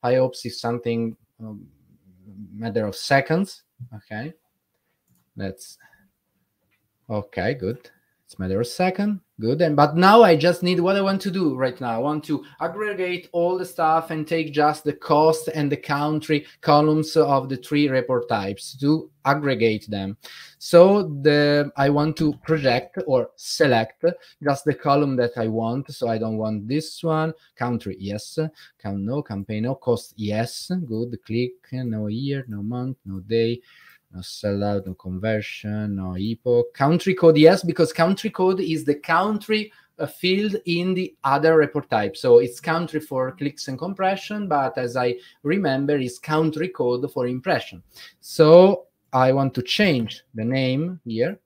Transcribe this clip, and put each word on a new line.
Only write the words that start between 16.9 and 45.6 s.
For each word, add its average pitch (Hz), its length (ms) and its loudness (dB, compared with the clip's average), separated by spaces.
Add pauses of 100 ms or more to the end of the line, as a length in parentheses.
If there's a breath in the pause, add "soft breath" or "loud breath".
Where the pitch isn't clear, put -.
of 139 340 2
the 131 80 -6
three 147 300 0
report 127 380 0
types 101 520 -6
to 147 320 -2 (160)
aggregate 117 640 0
them. 98 260 -6 (420 loud breath)
So 190 440 6 (180)
the, 147 560 2
I 143 140 2
want 147 260 0
to 151 160 0 (140)
project 135 500 0 (100)
or 131 300 0
select 123 680 0 (360 loud breath)
just 143 220 -2
the 143 100 0
column 143 420 0
that 120 200 -2
I 113 120 -2
want. 117 440 -4
So 120 160 -4
I 113 80 -2
don't 110 220 -4
want 107 280 -6
this 151 380 -6
one. 160 300 -2 (220 soft breath)
Country, 113 440 -6
yes. 101 380 -8 (400 loud breath)
Count, 101 220 -8
no. 127 220 -6
Campaign, 107 420 -8
no. 131 100 -4
Cost, - 420 -4
yes. 110 560 -6 (140)
Good. 117 400 -8
Click, 123 260 -4 (200)
no 113 340 -6
year, 131 420 -6
no 104 140 -10
month, 123 420 -8
no 95 160 -10
day. 113 400 -2 (520 soft breath)
No 92 80 -14
sellout, 101 640 -4
no 92 80 -10
conversion, 104 1000 -6
no 92 200 -8
epoch. 120 560 0
Country 165 420 2
code, 165 220 6
yes, 165 280 8
because 170 280 0
country 190 380 0
code 190 300 0
is 156 240 -2
the 147 100 0
country, 208 760 -2 (260 soft breath)
uh, 151 80 -4
field 196 480 -2 (120)
in 175 280 0
the 185 300 -6
other 147 320 4
report 147 340 2
type. 104 260 0
So 120 220 8
it's 120 220 2
country 160 400 -4
for 131 320 -4
clicks - 340 -8
and 131 100 -8
compression, 190 680 -4
but 139 320 -2
as 123 180 -4
I 123 200 0 (260 loud breath)
remember, 147 560 0